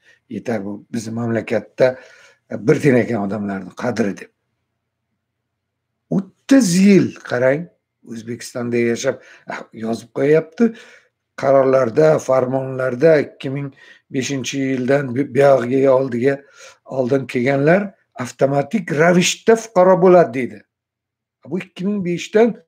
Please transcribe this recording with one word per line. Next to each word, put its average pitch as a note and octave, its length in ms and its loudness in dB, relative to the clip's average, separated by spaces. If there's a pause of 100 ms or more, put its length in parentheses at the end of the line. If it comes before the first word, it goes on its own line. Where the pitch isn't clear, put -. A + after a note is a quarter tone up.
(280)
Yetar, G#2+ 360 -8
bu G#2 280 -14
bizni A2+ 220 -8
mamlakatda A#2 840 -2 (520)
bir A#2 300 0
teng C3 180 2
ekan G#2 280 -2
odamlarni G2 500 -8
qadri A2 400 -4
deb. - 140 -20 (1800)
O'ttiz G#3 560 0 (120)
yil F#3+ 360 4
qarang, C3 540 -2 (360)
O'zbekistonda A#2 760 -8
yashab, A#2 400 -2 (260)
ah, - 140 -12 (120)
yozib A2+ 420 -8
qo'yapti. D#3 560 2 (680)
Qarorlarda, C3+ 800 2
farmonlarda C3 1000 0
ikki - 300 -8
ming C#3+ 180 -8 (420)
beshinchi C3+ 480 -6
yildan C3+ 540 -2
bu, C#3 220 -4
buyog'iga C3+ 580 4
oldiga, C3 420 0 (480)
oldin C3 440 -2
kelganlar C#3+ 560 0 (320)
avtomatik C#3 800 -4
ravishda F3 640 2
fuqaro F#3 460 2
bo'ladi F3+ 320 6
deydi. A#2 240 -6 (840)
Bu F3 160 -8
ikki - 260 -10
ming G#3 180 -2
beshdan F#3 520 0 (120)